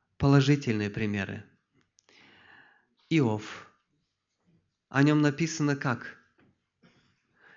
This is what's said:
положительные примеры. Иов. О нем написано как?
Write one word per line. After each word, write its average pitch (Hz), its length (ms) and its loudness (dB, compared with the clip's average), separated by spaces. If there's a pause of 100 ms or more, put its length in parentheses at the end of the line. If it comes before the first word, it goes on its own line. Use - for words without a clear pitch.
(180)
положительные 139 720 2
примеры. 104 540 -6 (1600)
Иов. 117 580 0 (1200)
О 135 140 0
нем 151 200 4
написано 147 520 -2
как? 135 440 -8 (1400)